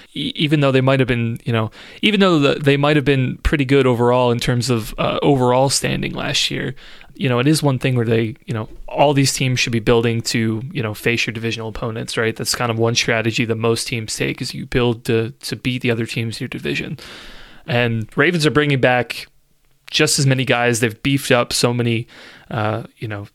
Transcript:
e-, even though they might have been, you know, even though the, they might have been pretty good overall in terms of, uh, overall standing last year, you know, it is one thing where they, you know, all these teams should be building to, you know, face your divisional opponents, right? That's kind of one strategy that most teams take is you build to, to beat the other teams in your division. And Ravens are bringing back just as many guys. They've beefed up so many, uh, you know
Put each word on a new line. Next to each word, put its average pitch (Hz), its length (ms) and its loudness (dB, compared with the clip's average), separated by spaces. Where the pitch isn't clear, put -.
e-, - 200 -6
even 151 260 2
though 139 100 4
they 131 100 4
might 135 180 4
have 127 80 2
been, 117 360 -2
you 120 100 -2
know, 110 160 0
even 208 180 4
though 185 200 6
the, 143 160 4
they 143 200 2
might 143 200 2
have 143 100 2
been 135 380 0
pretty 143 220 0
good 135 200 4
overall 123 460 4
in 117 80 0
terms 123 320 0
of, 113 260 -2
uh, - 240 -2
overall 131 480 4
standing - 440 -2
last - 360 -4
year, - 240 -6
you - 140 -2
know, 123 80 2
it 123 80 2
is 151 160 4
one 139 160 2
thing 131 180 0
where 117 120 0
they, 117 280 0
you - 80 -4
know, 110 120 -6
all 143 260 2
these 139 200 2
teams 127 260 -2
should - 120 -2
be 117 80 0
building 117 400 2
to, 110 520 -2
you 139 100 -6
know, 107 140 -6
face - 320 -2
your 120 40 -6
divisional 113 380 -6
opponents, 117 480 -8
right? 113 180 0
That's - 200 -4
kind 120 160 -2
of 113 80 -2
one 117 160 2
strategy 113 500 0
that 113 100 -2
most 113 320 -2
teams 110 280 -6
take 139 260 -4
is - 140 -8
you - 100 -10
build 120 400 0
to, 113 240 0
to - 260 -10
beat 123 280 -4
the 120 80 0
other 117 160 -2
teams 113 300 -6
in 123 80 -8
your 120 40 -10
division. 143 480 -6
And 117 500 0
Ravens 156 300 2
are 143 40 4
bringing 143 300 2
back 123 460 0
just 156 260 0
as 147 80 2
many 131 180 2
guys. 120 360 2
They've 113 240 -2
beefed 139 280 0
up 120 220 4
so 123 180 2
many, 120 360 -2
uh, 107 340 -2
you 120 100 -10
know 104 280 -10